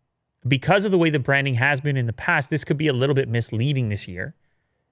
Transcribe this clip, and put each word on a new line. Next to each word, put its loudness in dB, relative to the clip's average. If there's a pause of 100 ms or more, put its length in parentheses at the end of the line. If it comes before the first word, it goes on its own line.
(480)
because 2
of 0
the 4
way 4
the 2
branding 0
has 2
been -2
in 0
the -2
past, -2
this -2
could -2
be -2
a 2
little 2
bit 0
misleading 0
this -6
year -10 (560)